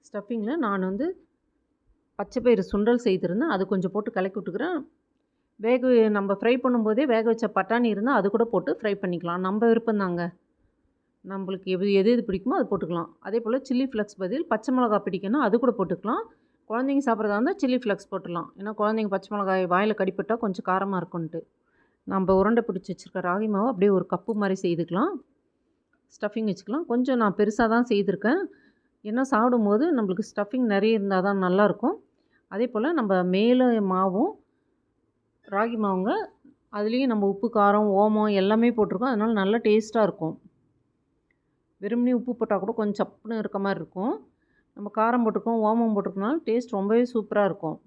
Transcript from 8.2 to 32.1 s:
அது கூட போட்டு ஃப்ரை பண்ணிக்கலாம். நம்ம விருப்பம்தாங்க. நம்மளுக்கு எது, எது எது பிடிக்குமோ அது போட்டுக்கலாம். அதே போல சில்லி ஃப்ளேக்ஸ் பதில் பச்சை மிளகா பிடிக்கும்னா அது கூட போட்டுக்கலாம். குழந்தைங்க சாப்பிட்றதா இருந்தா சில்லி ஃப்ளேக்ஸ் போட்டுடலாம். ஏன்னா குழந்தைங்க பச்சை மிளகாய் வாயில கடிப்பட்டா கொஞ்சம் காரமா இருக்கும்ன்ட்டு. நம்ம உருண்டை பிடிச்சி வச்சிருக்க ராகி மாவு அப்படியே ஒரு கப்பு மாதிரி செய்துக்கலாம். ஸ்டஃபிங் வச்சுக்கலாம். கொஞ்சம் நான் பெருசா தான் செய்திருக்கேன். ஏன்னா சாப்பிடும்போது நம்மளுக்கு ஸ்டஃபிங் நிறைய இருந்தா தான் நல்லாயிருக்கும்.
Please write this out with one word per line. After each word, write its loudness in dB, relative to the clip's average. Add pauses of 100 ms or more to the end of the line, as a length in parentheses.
அது 0
கூட 2
போட்டு 0
ஃப்ரை -2
பண்ணிக்கலாம். -4
நம்ம -2 (120)
விருப்பம்தாங்க. 0 (1000)
நம்மளுக்கு -8
எது, 0
எது 4
எது 0
பிடிக்குமோ -2
அது 0
போட்டுக்கலாம். -4 (160)
அதே -2
போல -2
சில்லி 0
ஃப்ளேக்ஸ் -6
பதில் -4
பச்சை -2
மிளகா 2
பிடிக்கும்னா -2
அது 2 (100)
கூட 2
போட்டுக்கலாம். -4 (460)
குழந்தைங்க -2
சாப்பிட்றதா 0
இருந்தா 0
சில்லி 0
ஃப்ளேக்ஸ் -4
போட்டுடலாம். -8
ஏன்னா -10 (100)
குழந்தைங்க 0
பச்சை -8
மிளகாய் 0
வாயில 2
கடிப்பட்டா -2 (100)
கொஞ்சம் -4
காரமா -2
இருக்கும்ன்ட்டு. -8 (640)
நம்ம 2
உருண்டை 4
பிடிச்சி -8
வச்சிருக்க -10
ராகி -2
மாவு 0
அப்படியே 2
ஒரு 0
கப்பு -4 (100)
மாதிரி 0
செய்துக்கலாம். 0 (1040)
ஸ்டஃபிங் -4
வச்சுக்கலாம். -6
கொஞ்சம் 0
நான் 2
பெருசா 2
தான் 2
செய்திருக்கேன். 0 (640)
ஏன்னா -4 (100)
சாப்பிடும்போது 2 (120)
நம்மளுக்கு -2
ஸ்டஃபிங் -2
நிறைய 2
இருந்தா 0
தான் 0
நல்லாயிருக்கும். 2 (540)